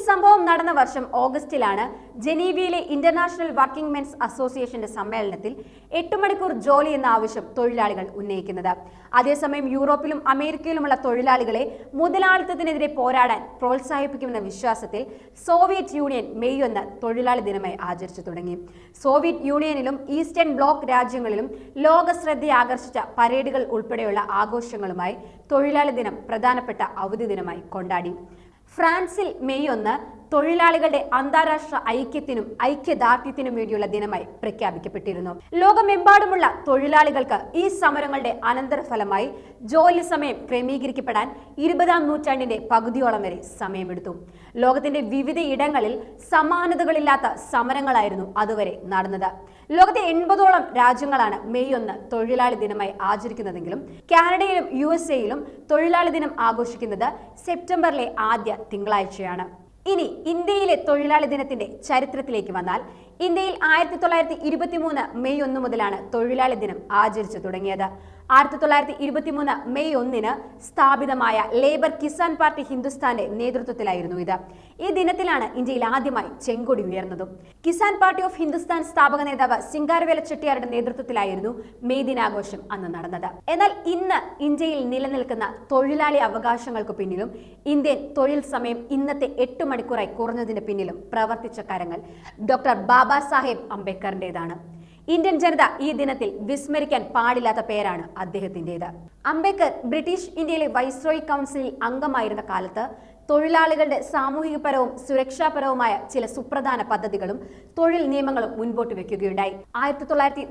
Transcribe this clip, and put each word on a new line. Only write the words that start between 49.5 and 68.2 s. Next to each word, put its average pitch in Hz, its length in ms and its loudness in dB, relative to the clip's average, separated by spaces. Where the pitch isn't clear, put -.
ലോകത്തെ 381 260 6
എൺപതോളം 370 500 6
രാജ്യങ്ങളാണ് 247 580 4
മെയ് 262 240 0
ഒന്ന് 214 160 -6
തൊഴിലാളി 247 500 2
ദിനമായി 202 300 -4
ആചരിക്കുന്നതെങ്കിലും, 208 680 -6
കാനഡയിലും 359 540 4
യു 302 180 2
എസ് 330 180 -4
എയിലും 240 240 -2
തൊഴിലാളി 339 380 4
ദിനം 302 220 -2
ആഘോഷിക്കുന്നത് 226 600 -2
സെപ്റ്റംബറിലെ 339 600 0
ആദ്യ 220 260 0
തിങ്കളാഴ്ചയാണ്. 190 720 -2
ഇനി 349 120 2
ഇന്ത്യയിലെ 359 440 2
തൊഴിലാളി 294 440 4
ദിനത്തിന്റെ 269 360 -4
ചരിത്രത്തിലേക്ക് 262 720 -2
വന്നാൽ, 180 240 -2
ഇന്ത്യയിൽ 370 280 0
ആയിരത്തി 330 320 2
തൊള്ളായിരത്തി 330 340 2
ഇരുപത്തിമൂന്ന് 320 540 -2
മെയ് 277 220 0
ഒന്ന് 262 200 -2
മുതലാണ് 220 320 -2
തൊഴിലാളി 254 500 2
ദിനം 196 160 -6
ആചരിച്ചു 214 440 0
തുടങ്ങിയത്. 190 420 -4